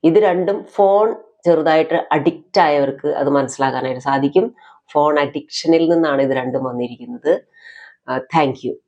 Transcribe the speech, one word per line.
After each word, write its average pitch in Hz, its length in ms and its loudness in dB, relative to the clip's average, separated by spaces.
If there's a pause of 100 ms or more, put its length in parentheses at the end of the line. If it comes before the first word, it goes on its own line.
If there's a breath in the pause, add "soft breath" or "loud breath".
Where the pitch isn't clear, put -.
ഇത് 165 140 6
രണ്ടും 185 460 0
ഫോൺ 202 420 2 (380)
ചെറുതായിട്ട് 160 540 2 (140)
അഡിക്റ്റ് 156 480 -2
ആയവർക്ക് 147 480 0
അത് 143 220 -2
മനസ്സിലാക്കാനായിട്ട് 131 800 -4
സാധിക്കും. 143 360 2 (440 soft breath)
ഫോൺ 151 280 0
അഡിക്ഷനിൽ 160 720 -2
നിന്നാണ് 160 340 0
ഇത് 135 180 -2
രണ്ടും 127 240 -6
വന്നിരിക്കുന്നത്. 123 680 -6 (760 loud breath)
ആ, 131 100 -6 (160)
thank 143 300 0
you. - 100 -6 (140)